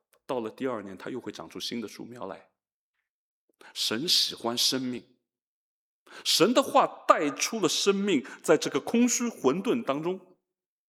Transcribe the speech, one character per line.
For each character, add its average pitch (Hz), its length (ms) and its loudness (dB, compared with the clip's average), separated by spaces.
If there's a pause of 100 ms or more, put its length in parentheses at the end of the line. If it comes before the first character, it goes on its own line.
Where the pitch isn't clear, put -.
(240)
到 131 140 -4
了 110 100 -4
第 110 200 -6
二 117 120 -4
年， 98 160 -14
它 - 140 -12
又 123 100 -8
会 107 120 -12
长 82 180 -16
出 - 80 -14
新 117 220 -8
的 107 80 -10
树 - 160 -16
苗 113 220 -14
来。 87 220 -14 (1300)
神 127 340 -2
喜 - 260 2
欢 117 220 -4
生 131 240 0
命， 123 360 -10 (1080)
神 214 300 4
的 294 80 6
话 - 460 2
带 165 220 4
出 - 280 -4
了 180 100 2
生 - 260 2
命， 196 300 2 (200)
在 165 120 8
这 156 140 -2
个 - 80 0
空 240 300 2
虚 240 200 -2
混 185 320 2
沌 165 220 0
当 139 180 -2
中， 180 360 -8 (520)